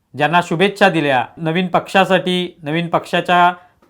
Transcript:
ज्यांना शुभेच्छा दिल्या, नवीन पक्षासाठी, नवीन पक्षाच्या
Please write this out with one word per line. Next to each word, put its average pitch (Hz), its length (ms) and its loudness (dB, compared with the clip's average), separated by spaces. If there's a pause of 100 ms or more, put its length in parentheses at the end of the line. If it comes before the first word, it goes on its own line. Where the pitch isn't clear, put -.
(160)
ज्यांना 151 260 2
शुभेच्छा 196 460 0
दिल्या, 147 380 0 (100)
नवीन 165 300 -4
पक्षासाठी, 180 960 -2
नवीन 160 260 -4
पक्षाच्या 175 640 0 (380)